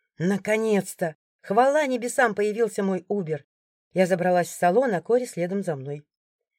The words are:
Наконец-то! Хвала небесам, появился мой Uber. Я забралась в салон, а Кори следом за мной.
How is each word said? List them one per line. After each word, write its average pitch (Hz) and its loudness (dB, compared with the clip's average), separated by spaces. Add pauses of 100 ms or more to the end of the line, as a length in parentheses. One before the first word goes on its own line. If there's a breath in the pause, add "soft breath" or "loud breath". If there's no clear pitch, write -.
(180)
Наконец-то! 196 -2 (240)
Хвала 269 2
небесам, 240 0
появился 214 -2
мой 185 -2
Uber. 160 -4 (500)
Я 185 4
забралась 180 2
в - -14
салон, 208 2
а 160 -2
Кори 247 0
следом 190 -4
за 175 -4
мной. 143 -12 (540)